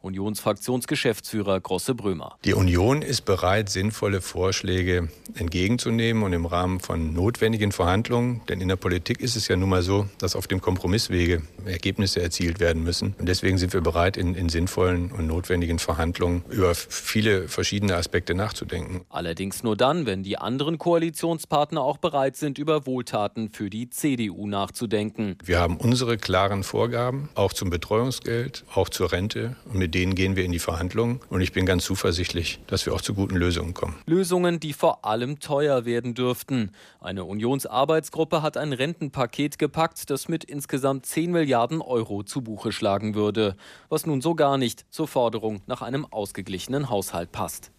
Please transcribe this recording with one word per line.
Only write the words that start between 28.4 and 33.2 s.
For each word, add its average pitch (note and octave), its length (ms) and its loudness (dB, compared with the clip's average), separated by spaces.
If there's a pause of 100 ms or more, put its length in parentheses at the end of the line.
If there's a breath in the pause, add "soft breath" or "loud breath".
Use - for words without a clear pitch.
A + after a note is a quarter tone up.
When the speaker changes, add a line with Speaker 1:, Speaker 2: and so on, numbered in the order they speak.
Speaker 2:
auch F#2 160 2
zur F2+ 220 0
Rente. A2 440 -2 (100)
Und A2 100 -10
mit F2+ 180 0
denen F#2 220 2
gehen F#2+ 200 2
wir F#2 80 0
in F2 80 -2
die E2+ 80 -2
Verhandlungen. G#2 600 -2 (100)
Und F#2 120 0
ich F2+ 100 0
bin F#2 140 2
ganz F#2 200 2
zuversichtlich, F2 840 -2
dass - 180 -2
wir - 80 0
auch F#2 80 -2
zu G#2 120 -4
guten F#2+ 220 0